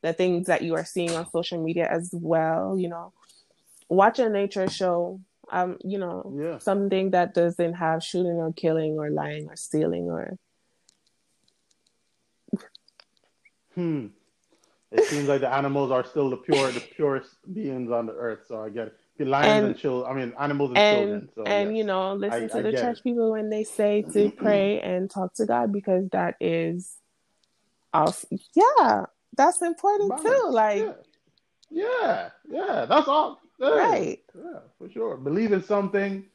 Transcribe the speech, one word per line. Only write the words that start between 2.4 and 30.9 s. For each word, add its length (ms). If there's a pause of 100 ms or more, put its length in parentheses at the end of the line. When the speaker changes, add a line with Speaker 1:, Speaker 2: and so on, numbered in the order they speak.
Speaker 1:
you 120
know. 240 (760)
Watch 300
a 100
nature 400
show, 500 (320)
um, 320
you 140
know, 400
Speaker 2:
Yeah. 220
Speaker 1:
something 520
that 220
doesn't 400
have 300
shooting 340
or 160
killing 460
or 100
lying 400
or 60
stealing 540
or 280 (3500)
Speaker 2:
Hmm. 320 (840)
It 140
seems 220
like 140
the 120
animals 380
are 120
still 280
the 60
pure, 340
the 80
purest 500 (240)
beings 380
on 160
the 60
earth, 340
so 160
I 60
get 180
it. 60 (240)
The 80
lions 320
and 100
Speaker 1:
And 100
Speaker 2:
chil-, 280
I 80
mean, 260
animals 320
and 80
Speaker 1:
and, 180
Speaker 2:
children, 380
so 80
Speaker 1:
and, 280
you 120
Speaker 2:
yes. 40
Speaker 1:
know, 280
listen 280
Speaker 2:
I, 40
Speaker 1:
to 100
Speaker 2:
I 60
Speaker 1:
the 80
Speaker 2:
get 100
Speaker 1:
church 180
Speaker 2:
it. 40
Speaker 1:
people 280
when 180
they 140
say 380 (120)
to 180
Speaker 2:
<clears throat> 60
Speaker 1:
pray 440
and 280
talk 260
to 100
God, 260
because 400
that 280
is 560 (1000)
also, 340 (280)
yeah, 500 (320)
that's 240
important 560
too, 60
Speaker 2:
Balance. 300
Speaker 1:
like 260
Speaker 2:
Yeah. 140 (800)